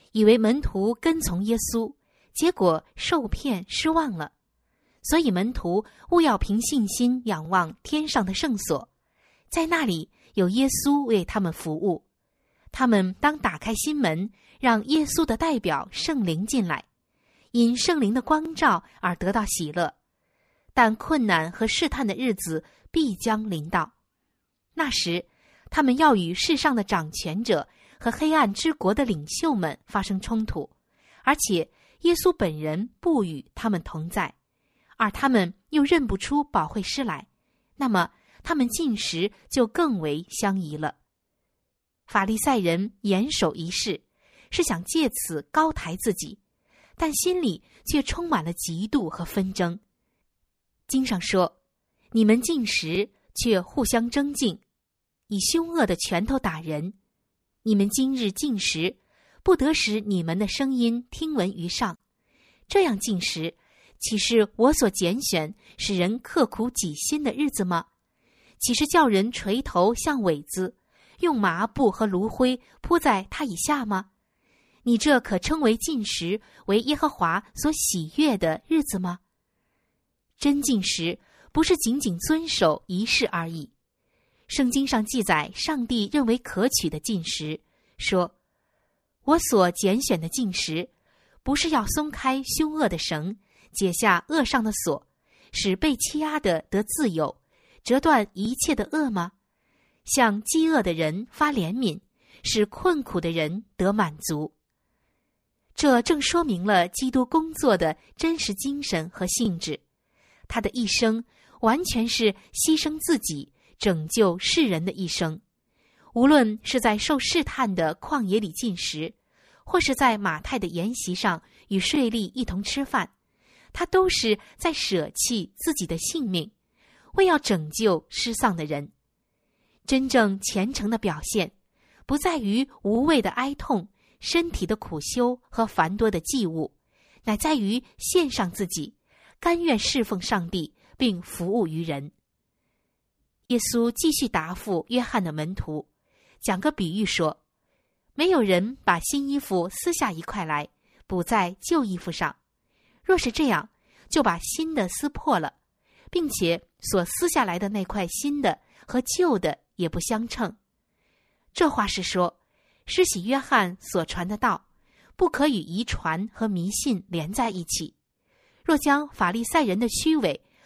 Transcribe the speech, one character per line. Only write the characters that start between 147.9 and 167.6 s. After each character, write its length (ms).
：“没 160
有 100
人 440
把 160
新 280
衣 100
服 300
撕 240
下 180
一 120
块 240
来， 200
补 160
在 380
旧 240
衣 140
服 120
上。 240
若 160
是 120
这 180
样， 200
就 140
把 160
新 360
的 140
撕 220
破 280
了， 140
并 200
且 360
所 240
撕 240
下 160
来 140
的 100
那 160
块 220
新 340
的 180
和 160
旧 360
的 200
也 100
不 140
相 260
称。” 300
这 160
话 180
是 160
说， 380
施 180
洗 200
约 140
翰 400
所 280
传 200
的 120
道， 280
不 120
可 200
与 40
遗 320
传 480
和 160
迷 220
信 380
连 220
在 200
一 140